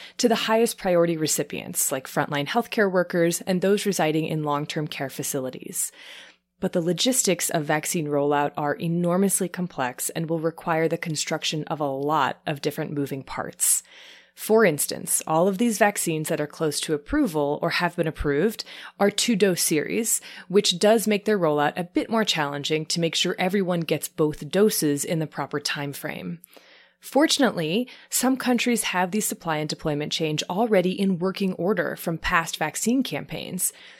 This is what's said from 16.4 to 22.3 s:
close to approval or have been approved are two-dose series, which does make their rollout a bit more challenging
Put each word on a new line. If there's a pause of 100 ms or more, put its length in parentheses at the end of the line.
close
to
approval
or
have
been
approved (340)
are
two-dose
series, (260)
which
does
make
their
rollout
a
bit
more
challenging